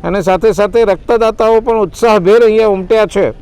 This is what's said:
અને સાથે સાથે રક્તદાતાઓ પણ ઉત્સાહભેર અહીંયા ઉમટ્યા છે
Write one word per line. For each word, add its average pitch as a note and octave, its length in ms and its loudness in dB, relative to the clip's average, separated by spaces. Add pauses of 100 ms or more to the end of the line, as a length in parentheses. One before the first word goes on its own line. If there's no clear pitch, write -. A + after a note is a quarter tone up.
અને F3+ 160 -2
સાથે F#3 320 0
સાથે G#3 320 0
રક્તદાતાઓ A3 760 0
પણ A3+ 200 -2
ઉત્સાહભેર G#3 640 2
અહીંયા A3 240 2
ઉમટ્યા G3+ 400 0
છે F3 240 -2 (120)